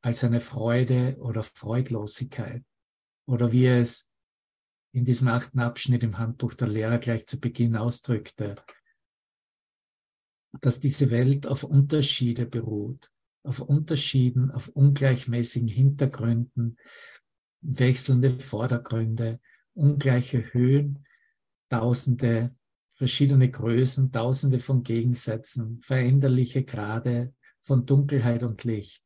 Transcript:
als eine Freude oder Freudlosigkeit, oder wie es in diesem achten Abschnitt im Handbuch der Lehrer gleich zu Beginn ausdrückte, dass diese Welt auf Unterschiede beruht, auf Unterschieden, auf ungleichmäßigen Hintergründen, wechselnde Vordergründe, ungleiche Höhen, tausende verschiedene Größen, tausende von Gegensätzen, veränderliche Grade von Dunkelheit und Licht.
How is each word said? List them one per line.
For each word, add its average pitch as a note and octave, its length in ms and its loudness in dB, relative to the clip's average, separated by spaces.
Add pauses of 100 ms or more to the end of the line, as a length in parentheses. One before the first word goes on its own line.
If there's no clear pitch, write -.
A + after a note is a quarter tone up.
als A#2 220 -4
eine A#2+ 160 2
Freude B2 800 0
oder A2+ 240 -4
Freudlosigkeit, A#2+ 1200 -6 (640)
oder A#2+ 240 0
wie B2+ 160 4
es B2 420 2 (840)
in B2 100 -2
diesem B2 240 2
achten A#2+ 320 0
Abschnitt A#2+ 440 0
im G#2 140 -4
Handbuch A#2 360 -4
der A#2+ 140 -4
Lehrer A2 320 -2
gleich A#2 280 -4
zu B2+ 120 -10
Beginn A#2+ 360 0
ausdrückte, G#2+ 800 -6 (2000)
dass - 180 0
diese C3+ 320 0
Welt C3 360 2
auf - 160 -4
Unterschiede C#3 840 2
beruht, A2+ 680 -8 (320)
auf C3+ 160 -6
Unterschieden, C3+ 920 0
auf - 180 -8
ungleichmäßigen B2 1000 2
Hintergründen, A#2 1080 0 (840)
wechselnde B2+ 680 2
Vordergründe, A2+ 1080 -4 (340)
ungleiche C3+ 800 0
Höhen, C#3 520 2 (640)
tausende A#2+ 840 0 (400)
verschiedene C3+ 540 4
Größen, B2+ 640 0
tausende B2+ 480 0
von B2 240 0
Gegensätzen, A#2 960 -4
veränderliche C3 840 2
Grade A#2 680 -4 (280)
von B2+ 240 2
Dunkelheit C3+ 580 2
und A2+ 220 -6
Licht. A2 400 -6